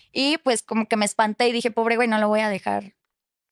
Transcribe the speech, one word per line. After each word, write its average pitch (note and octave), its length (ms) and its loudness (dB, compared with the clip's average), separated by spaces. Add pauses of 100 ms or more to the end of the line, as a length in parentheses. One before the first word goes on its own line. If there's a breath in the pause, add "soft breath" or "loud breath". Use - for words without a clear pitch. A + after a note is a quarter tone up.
(120)
Y C#4+ 260 0
pues A#3+ 240 -2
como A3 260 -4
que A3+ 80 0
me G#3+ 80 0
espanté G#3+ 440 0
y B3 40 2
dije, A#3 180 -2
"Pobre A3+ 240 0
güey, A#3+ 140 2
no A3 100 2
lo G#3+ 80 2
voy G#3+ 140 2
a A3 80 0
dejar". G3+ 460 -6 (580)